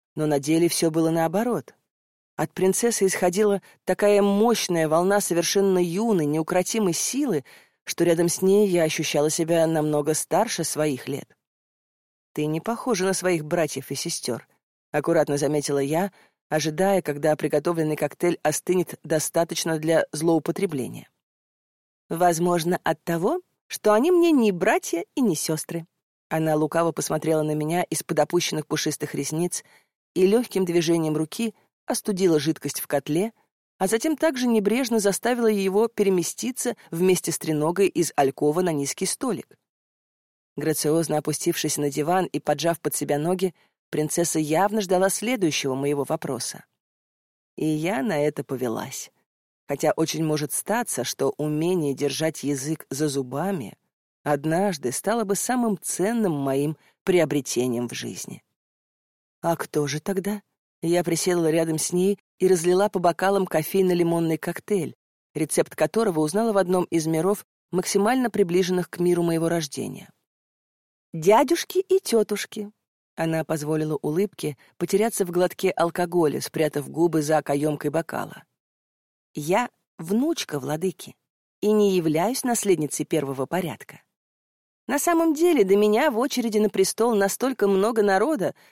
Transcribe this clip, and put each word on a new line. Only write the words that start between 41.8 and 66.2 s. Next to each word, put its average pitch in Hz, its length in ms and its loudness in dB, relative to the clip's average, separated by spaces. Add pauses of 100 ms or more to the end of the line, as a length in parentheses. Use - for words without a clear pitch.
диван 160 360 0
и 151 140 -4
поджав 156 400 0
под - 140 -4
себя 143 240 -2
ноги, 175 360 -2 (360)
принцесса 160 480 -2
явно 180 420 2
ждала 185 280 2
следующего 190 640 -2
моего 143 300 -2
вопроса. - 600 -6 (920)
И - 80 -4
я 160 380 -2
на 190 160 0
это 147 260 -2
повелась. 123 640 -6 (580)
Хотя 143 240 0
очень 160 320 -2
может 151 280 -2
статься, 214 520 -4
что - 340 -2
умение 151 560 0
держать 143 480 -4
язык 143 480 -4
за 147 180 -2
зубами 139 720 -6 (440)
однажды 147 680 0
стало 226 320 -2
бы 196 120 -2
самым 233 440 -2
ценным 208 520 -2
моим 139 440 0 (280)
приобретением 127 840 0
в 120 60 -12
жизни. 113 480 -12 (960)
«А 170 160 -2
кто - 300 -4
же 147 140 -4
тогда?» 196 420 -4 (400)
Я 170 220 2
присела 170 460 0
рядом 165 280 0
с - 140 -4
ней 185 260 2 (200)
и 185 100 4
разлила 180 400 4
по 196 100 -2
бокалам 185 480 2
кофейно-лимонный 170 920 2
коктейль, 170 580 -4 (380)
рецепт - 420 0
которого 170 440 0
узнала 202 320 0